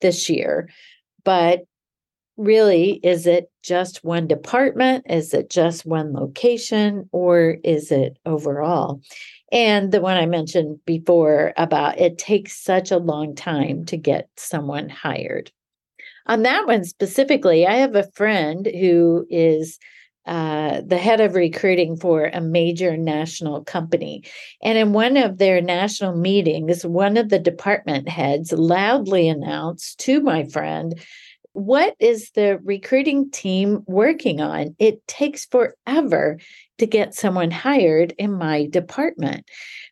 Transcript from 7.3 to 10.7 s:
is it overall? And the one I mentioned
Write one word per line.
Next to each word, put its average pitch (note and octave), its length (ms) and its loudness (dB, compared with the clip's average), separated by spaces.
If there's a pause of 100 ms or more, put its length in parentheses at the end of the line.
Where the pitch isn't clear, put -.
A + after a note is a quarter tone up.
is D3+ 260 0
it C3+ 360 0
overall? D3+ 760 -2 (500)
And G#3 420 2
the G3 100 4
one F#3 160 2
I E3 80 2
mentioned D#3+ 580 -2